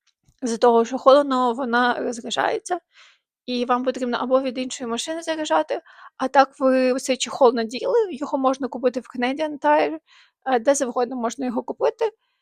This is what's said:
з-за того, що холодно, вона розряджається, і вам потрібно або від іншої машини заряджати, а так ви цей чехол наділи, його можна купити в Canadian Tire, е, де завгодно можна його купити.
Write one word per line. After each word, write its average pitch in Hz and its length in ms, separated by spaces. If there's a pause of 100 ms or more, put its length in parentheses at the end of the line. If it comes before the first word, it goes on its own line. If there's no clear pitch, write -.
(420)
з-за 233 140
того, 233 280
що 247 140
холодно, 262 560
вона 240 400
розряджається, 254 840 (720)
і 247 160
вам 247 200
потрібно 247 360
або 262 200
від 262 180
іншої 254 320
машини 320 320
заряджати, 311 580 (360)
а 262 120
так 277 320
ви 262 340
цей 262 220
чехол 240 380
наділи, 247 440 (120)
його 285 280
можна 269 300
купити 254 320
в - 40 (120)
Canadian 294 420
Tire, 302 400 (480)
е, 262 120
де 277 160
завгодно 254 420
можна 240 300
його 247 160
купити. - 480 (300)